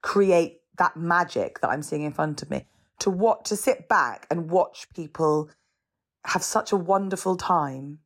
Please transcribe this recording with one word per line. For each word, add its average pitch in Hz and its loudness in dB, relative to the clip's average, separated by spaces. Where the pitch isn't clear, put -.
create 185 2
that - 0
magic 170 0
that - 0
I'm 147 -2
seeing 147 -4
in 147 -4
front 156 -4
of 147 -12
me. 135 -4
To - 0
what, 202 2
to 214 -4
sit - 0
back 139 0
and 165 -2
watch - 0
people 151 0
have - -2
such - -2
a 202 2
wonderful 190 -2
time 143 -4